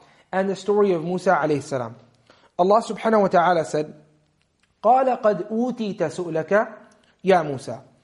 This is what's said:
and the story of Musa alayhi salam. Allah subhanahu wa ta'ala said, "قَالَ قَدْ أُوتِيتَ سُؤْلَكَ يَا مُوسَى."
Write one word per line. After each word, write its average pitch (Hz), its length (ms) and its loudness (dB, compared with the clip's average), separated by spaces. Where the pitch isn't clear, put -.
and 190 180 -2
the 190 60 -4
story 202 380 2
of 160 100 -2
Musa 180 320 0
alayhi 147 260 0
salam. 120 360 -8
Allah 202 240 4
subhanahu 220 420 0
wa 190 40 2
ta'ala 175 380 2
said, 151 280 -6
"قَالَ 254 400 2
قَدْ 208 300 0
أُوتِيتَ 226 460 -4
سُؤْلَكَ 160 520 -4
يَا 180 180 4
مُوسَى." 131 380 -10